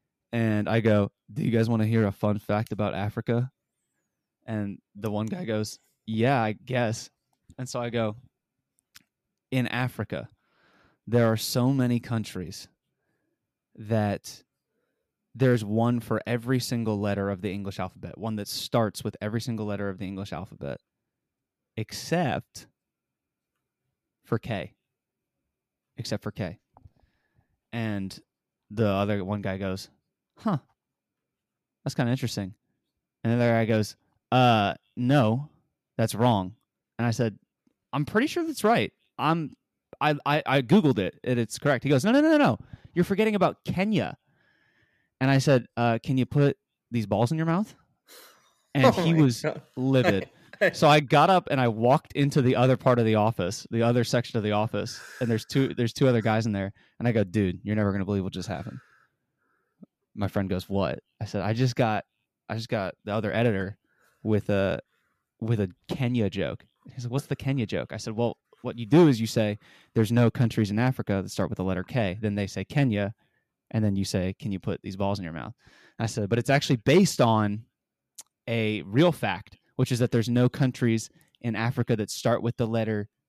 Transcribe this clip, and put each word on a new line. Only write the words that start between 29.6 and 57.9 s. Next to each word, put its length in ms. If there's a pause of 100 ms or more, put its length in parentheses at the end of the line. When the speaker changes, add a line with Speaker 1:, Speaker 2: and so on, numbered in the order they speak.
Speaker 1:
"Huh, 220 (1200)
that's 120
kinda 160
interesting." 420 (720)
And 100
the 100
other 100
guy 120
goes, 300 (360)
"Uh, 440 (200)
no, 540 (480)
that's 180
wrong." 400 (420)
And 80
I 60
said, 260 (560)
"I'm 120
pretty 220
sure 180
that's 180
right. 280 (260)
I'm, 380 (440)
I, 160 (100)
I, 200
I 160
Googled 380
it 240
and 160
it's 200
correct." 240
He 60
goes, 160
"No, 60
no, 100
no, 100
no, 60
no. 220 (340)
You're 120
forgetting 300
about 300
Kenya." 520 (1040)
And 80
I 100
said, 360
"Uh, 260
can 160
you 80
put 320 (340)
these 140
balls 260
in 60
your 100
mouth?" 260 (1000)
And 120
Speaker 2:
Oh 60 (120)
Speaker 1:
he 100
Speaker 2:
my 80
Speaker 1:
was 200
Speaker 2:
God. 200 (140)
Speaker 1:
livid. 580
Speaker 2:
<laughs> 60 (340)
Speaker 1:
So 160
I 100
got 300
up 200
and 120
I 80
walked 480
into 240
the 160
other 180
part 240
of 60
the 100
office, 560
the 100
other 220
section 320
of 80
the 80
office, 480 (220)
and 100
there's 140
two, 280
there's 200
two 120
other 160
guys 240
in 60
there. 220 (260)
And 80
I 60
go, 100
"Dude, 400
you're 140
never 160